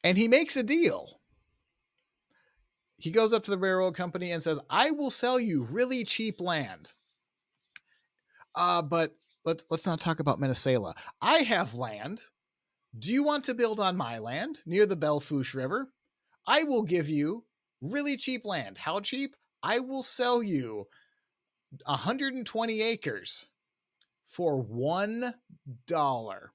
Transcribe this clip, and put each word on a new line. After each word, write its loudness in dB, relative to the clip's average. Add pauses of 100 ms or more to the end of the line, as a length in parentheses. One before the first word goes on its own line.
And 4
he 4
makes 6
a 0
deal. 0 (1800)
He -6
goes 4
up 2
to -6
the 2
railroad 2
company -4
and -2
says, 0
"I 4
will -2
sell 2
you 0
really 0
cheap -2
land." -4 (1600)
"Uh, 4
but 0 (300)
let's, -2
let's -2
not -2
talk -2
about 2
Minnesala. 2 (280)
I 6
have 2
land. -10 (720)
Do -6
you 4
want 2
to -2
build 0
on 2
my -4
land -6
near 6
the 2
Belle 2
Fourche -4
River? -4 (560)
I 4
will 2
give 0
you -2 (340)
really -2
cheap -4
land." -4
How -4
cheap? -6 (280)
I 0
will -4
sell 0
you -4 (1000)
a 0
hundred -2
and -8
twenty -2
acres -4 (800)
for 0
one -2 (520)
dollar. -2